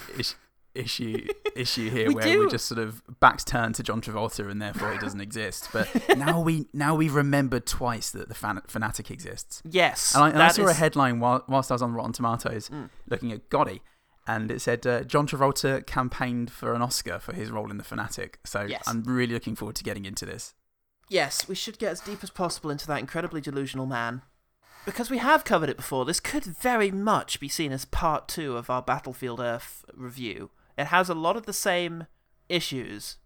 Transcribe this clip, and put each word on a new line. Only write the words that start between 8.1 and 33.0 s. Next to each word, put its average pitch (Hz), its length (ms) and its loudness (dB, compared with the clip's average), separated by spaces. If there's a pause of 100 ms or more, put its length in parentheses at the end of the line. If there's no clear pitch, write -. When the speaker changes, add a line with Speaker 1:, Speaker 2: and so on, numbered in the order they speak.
Speaker 1:
that 95 180 -8
the - 60 -12
fan-, 101 320 -4
Fanatic 110 440 -6
exists. - 580 -12
Speaker 2:
Yes, 165 460 4
Speaker 1:
And 147 80 10
I, 151 60 10
and 151 80 4
I 160 100 10
Speaker 2:
that 170 80 6
Speaker 1:
saw 202 100 4
a 180 60 8
Speaker 2:
is 147 60 4
Speaker 1:
headline 139 420 4
while, 123 300 4
whilst 135 220 2
I 127 40 2
was 120 60 0
on 120 120 0
Rotten 117 200 -2
Tomatoes 113 560 -2
Speaker 2:
Mm. 139 200 -10 (180)
Speaker 1:
looking 120 260 -4
at - 160 -14
Gotti, 135 320 0 (460)
and 110 220 -2
it 113 100 -4
said, 120 280 0
uh, 120 160 2
"John 147 240 2
Travolta 135 580 2
campaigned 123 640 -2
for 117 240 -2
an 117 80 0
Oscar - 380 -2
for - 160 -10
his 113 160 -8
role 107 180 -4
in 104 80 -8
The - 60 -10
Fanatic." - 600 -8
So 104 200 -4
Speaker 2:
Yes. 107 240 -6
Speaker 1:
I'm 113 160 0
really 123 320 0
looking 110 200 -4
forward 107 200 -6
to - 80 -8
getting 123 220 -6
into 98 200 -8
this. - 300 -12 (520)
Speaker 2:
Yes, 170 400 0
we 190 60 -4
should - 240 -8
get 202 140 -2
as 175 100 -8
deep 202 220 -10
as 185 80 -10
possible 165 400 -4
into 147 160 -6
that 143 120 -2
incredibly 160 400 -6
delusional 135 460 -4
man. 120 380 -4 (600)
Because 240 240 -4
we 262 80 0
have 285 260 6
covered 160 260 4
it - 80 -2
before, 131 280 -2
this 170 140 0
could 294 240 -2
very 208 480 2
much 196 480 0
be 143 100 -8
seen 151 220 -2
as 131 140 -4
part - 420 0
two 143 300 -4
of 120 120 -6
our - 120 0
Battlefield 127 580 -4
Earth 120 440 -4 (120)
review. 123 560 -8 (260)
It 143 100 -2
has 180 220 4
a 175 60 0
lot 165 220 0
of 220 80 -10
the 202 80 -8
same 175 520 -2 (440)
issues 131 760 -4